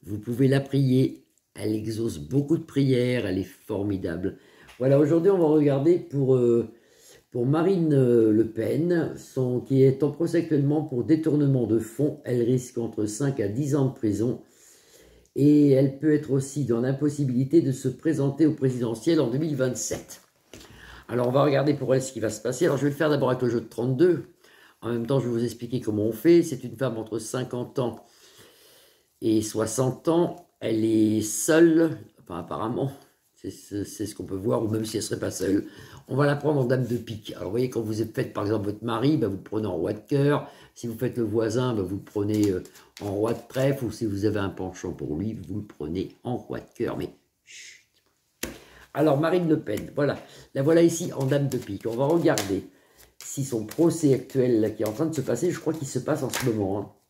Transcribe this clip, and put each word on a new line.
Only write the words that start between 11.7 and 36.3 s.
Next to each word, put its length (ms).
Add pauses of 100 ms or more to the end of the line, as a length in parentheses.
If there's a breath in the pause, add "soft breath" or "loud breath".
fonds. 460
Elle 180
risque 360
entre 260
cinq 360
à 80
dix 280
ans 100
de 80
prison 460 (960 soft breath)
et 360
elle 260
peut 160
être 160
aussi 340
dans 160
l'impossibilité 800
de 120
se 160
présenter 580
au 80
présidentiel 680
en 80
deux 100
mille 160
vingt-sept. 680 (880 loud breath)
Alors, 180
on 40
va 100
regarder 300
pour 220
elle 80
ce 100
qui 80
va 80
se 140
passer. 240
Alors, 100
je 60
vais 80
le 40
faire 140
d'abord 220
avec 100
le 80
jeu 140
de 40
trente-deux. 600 (560 soft breath)
En 100
même 140
temps, 140
je 40
vais 80
vous 100
expliquer 380
comment 220
on 100
fait. 300
C'est 220
une 120
femme 220
entre 200
cinquante 600
ans 260 (1200 soft breath)
et 180
soixante 680
ans. 280 (240)
Elle 240
est 380
seule, 720 (240)
enfin, 200
apparemment. 520 (420 loud breath)
C'est 160
ce, 340
c'est 200
ce 100
qu'on 120
peut 100
voir, 260
ou 60
même 160
si 140
elle 40
serait 160
pas 120
seule. 340 (440 loud breath)
On 60
va 120
la 100